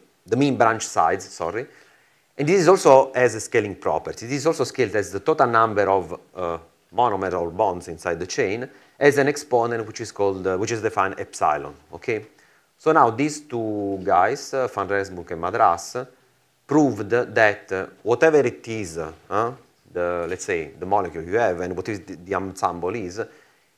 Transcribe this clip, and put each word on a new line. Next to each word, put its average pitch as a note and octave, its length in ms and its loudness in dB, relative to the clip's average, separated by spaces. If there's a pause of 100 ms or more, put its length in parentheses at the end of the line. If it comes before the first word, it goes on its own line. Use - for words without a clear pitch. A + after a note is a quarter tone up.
(260)
the A2+ 100 -2
mean C3+ 220 2
branch A2+ 240 2
size, F#2 420 0
sorry. G2 420 -8 (720)
And D3 100 -2
this F#3+ 140 4
is D#3 60 4
also C3+ 440 8
has B2 220 2
a A2 60 -6
scaling G#2 340 0
property. D#2+ 500 -4
This C3+ 140 -4
is B2+ 80 -2
also D#3 180 0
scaled A2 320 -2
as G2 160 -2
the G2 80 -6
total D3+ 260 2
number A2 440 2
of, F2 280 0 (160)
uh, E2+ 220 -6 (380)
monomer F#2+ 440 0
or E2+ 120 -2
bonds F2+ 380 -2
inside E2 300 -6
the E2+ 80 -6
chain A#2 400 -4 (320)
as C#3 200 4
an C#3 100 4
exponent A#2 580 0
which - 140 -12
is A2 100 -10
called, F#2+ 360 -2
uh, F#2 100 0
which A2+ 160 -2
is A2+ 80 -4
defined G2 380 -2
epsilon, D2+ 560 -2 (180)
okay? G#2 320 -6 (540)
So D#3 140 2
now C3+ 180 6
these C#3+ 320 -2
two G#2 600 -4
guys, G2 520 0
uh, C3 140 -2
Van G2 200 -6
Rensburg F#2 440 -6
and E2 100 -8
Madras, F#2+ 540 0 (680)
proved A#2+ 440 2
that, A2 640 0
uh, F#2+ 140 -4 (180)
whatever D3+ 340 4
it B2 280 0
is, G#2 300 -8
uh, F2+ 560 -4 (400)
the, F2 340 -4
let's F2+ 180 -8
say, E2 240 -4 (100)
the F2+ 80 -10
molecule F2 380 -2
you F2+ 120 -2
have F#2+ 240 0
and F2+ 160 -6
what F2+ 140 -8
is G#2+ 100 -8
the, F#2+ 140 -16
the F2 200 -8
ensemble F#2 600 -4
is, G2+ 260 -8 (580)